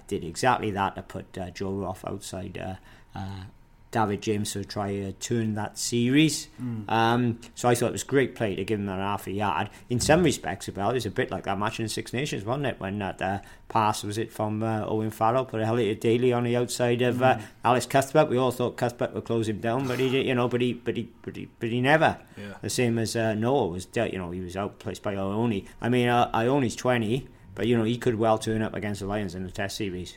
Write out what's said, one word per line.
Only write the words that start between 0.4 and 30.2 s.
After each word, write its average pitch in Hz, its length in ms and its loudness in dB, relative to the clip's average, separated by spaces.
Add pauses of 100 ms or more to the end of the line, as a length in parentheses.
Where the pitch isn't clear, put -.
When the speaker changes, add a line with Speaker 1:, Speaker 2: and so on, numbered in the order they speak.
Speaker 1:
that 98 240 0
to 92 80 -10
put, - 340 -14
uh, 90 140 -8
Joe 98 220 -6
Roth 95 340 -6
outside, 92 500 -10
uh, - 600 -12
uh, 98 260 -10 (480)
David 104 300 0
James 104 320 0
to 101 100 -6
try 101 340 -4
to 98 160 -6
turn 110 420 -2
that 104 240 -6
series. 135 680 2 (140)
Speaker 2:
Mm. 113 300 -6
Speaker 1:
Um, 113 480 4 (160)
so - 120 0
I 123 60 6
thought 120 140 2
it 85 60 -2
was 98 100 -4
great 127 320 2
play 104 200 -2
to 95 80 -2
give 107 160 0
him 101 60 -2
that 95 140 -4
half 98 260 -2
a 101 60 -6
yard. 98 400 0 (180)
In 123 100 0
some 156 220 6
respects, 107 540 0
well, 101 160 0
it - 20 0
was 113 140 -2
a - 20 -2
bit - 220 -2
like 90 140 -6
that 98 120 0
match 104 220 -2
in 113 60 -2
the 110 40 -6
Six - 240 -6
Nations, 123 320 -4
wasn't 135 220 -2
it? 101 120 -4
When 95 200 -4
that, 95 200 -4
uh, 95 200 -2 (280)
pass, 107 360 2
was 104 160 -4
it 113 120 -4
from, 107 300 -2
uh, 110 240 -2
Owen 110 240 0
Farrell, 117 340 2
put 110 180 -4
Elliot 110 400 0
Daly 120 300 4
on 120 120 2
the 120 120 2
outside 120 460 0
of, 123 220 2
uh, 127 140 6
Speaker 2:
Mm. 107 40 -8 (240)
Speaker 1:
Alex 120 220 4
Cuthbert. 139 420 4
We 120 80 2
all 127 140 4
thought 120 260 -2
Cuthbert 123 380 -2
would 110 100 -4
close 113 240 0
him 104 100 -2
down, 123 280 0
but 123 100 -2
he 131 140 2
did, 131 160 2
you 127 80 2
know, 120 120 4
but 120 140 0
he, 123 120 2
but 110 220 -4
he, 117 140 -4 (140)
but - 120 -10
he, 98 140 -10 (100)
but 113 100 -2
he 123 120 0
never. 143 380 6 (180)
Speaker 2:
Yeah. 101 240 -12
Speaker 1:
The 139 80 -4
same 117 300 2
as, 110 160 -2
uh, 110 180 2
Noah 113 360 2
was, 92 180 -8
de-, 113 240 -2
you 95 80 -6
know, 87 100 -6
he 90 120 -8
was 90 140 -10
outplaced 98 460 -6
by 101 140 -4
Ione. 101 500 -2 (160)
I 113 80 -2
mean, 123 200 4
uh, 120 220 4
Ioane's 123 440 2
twenty. 123 520 0 (280)
But, 107 120 -2
you 120 100 4
know, 110 60 4
he 117 140 0
could 120 180 0
well 110 220 4
turn 110 240 -2
up 110 120 -2
against 101 280 -6
the 98 40 -6
Lions 101 300 -4
in 92 80 -6
the 90 80 -8
Test 98 240 -4
series. 90 420 -6